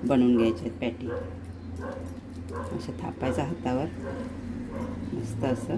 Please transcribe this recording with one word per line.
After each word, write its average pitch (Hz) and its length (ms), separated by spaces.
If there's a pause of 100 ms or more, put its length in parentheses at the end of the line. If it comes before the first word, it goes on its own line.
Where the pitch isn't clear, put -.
बनवून 123 340
घ्यायचे 113 220
आहेत 113 120
पॅटी. 120 360 (1700)
असं 127 140 (100)
थापायचं 131 400
हातावर 143 440 (1300)
मस्त - 300
असं. 123 340